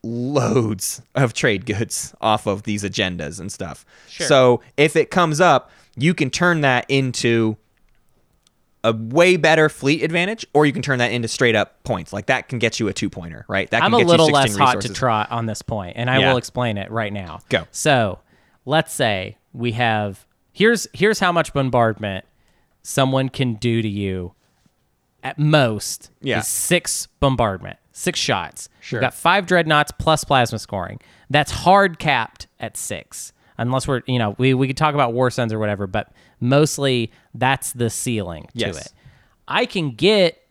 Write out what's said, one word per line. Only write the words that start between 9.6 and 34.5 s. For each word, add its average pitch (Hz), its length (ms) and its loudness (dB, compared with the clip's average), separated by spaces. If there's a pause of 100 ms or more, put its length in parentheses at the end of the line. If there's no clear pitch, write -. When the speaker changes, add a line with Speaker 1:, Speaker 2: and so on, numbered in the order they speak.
Speaker 1:
fleet 139 340 0
advantage, 170 500 -4
or 147 120 6
you 143 60 4
can 143 100 -4
turn 131 180 -2
that 120 120 2
into 117 160 -4
straight 117 280 2
up - 280 -2
points. 90 300 -6
Like, 104 140 -8
that 127 200 -2
can 120 120 -6
get 113 200 -2
you 110 80 0
a 92 60 -4
two 101 160 -4
pointer, 82 400 -14
right? 98 220 -2
That - 100 2
can 170 60 2
Speaker 2:
I'm 214 80 2
a - 20 6
Speaker 1:
get 214 100 4
Speaker 2:
little 165 220 6
Speaker 1:
you 147 60 4
sixteen 117 240 2
Speaker 2:
less 139 80 6
hot 127 100 4
Speaker 1:
resources. 107 140 -6
Speaker 2:
to 92 80 -10
trot 110 320 0
on 117 160 -4
this 107 140 -6
point, 98 360 -8
and 123 120 -4
I 131 100 2
Speaker 1:
Yeah. 104 120 4
Speaker 2:
will 127 60 2
explain 120 400 -4
it 98 140 -8
right 110 200 -4
now. 90 280 -10 (100)
Speaker 1:
Go. 87 220 0
Speaker 2:
So 120 480 0 (460)
let's 156 280 -2
say 104 440 -2 (140)
we 120 220 -4
have, 110 520 -2 (280)
here's, 226 400 2
here's 214 260 0
how 185 120 0
much 170 220 -2
bombardment 113 720 0 (580)
someone 135 460 0
can 123 260 -4
do 117 260 0
to 110 80 -2
you 95 440 -6 (920)
at 139 160 -10
most 143 720 0 (100)
Speaker 1:
Yeah. 117 180 -2
Speaker 2:
is 73 80 -6
six - 600 -2 (120)
bombardment, 107 600 -2 (120)
six - 280 -6
shots. - 500 -6 (100)
Speaker 1:
Sure. - 200 -8
Speaker 2:
You've - 20 0
got 123 140 -2
five 180 320 0
dreadnoughts 156 500 2
plus 160 260 0
plasma 127 360 2
scoring. 95 420 -10 (280)
That's 143 220 0
hard 190 480 4
capped 131 480 -4 (120)
at - 180 -12
six. - 560 -12 (240)
Unless 127 300 -2
we're, 127 180 -2
you 127 140 0
know, 104 180 0
we, 131 160 4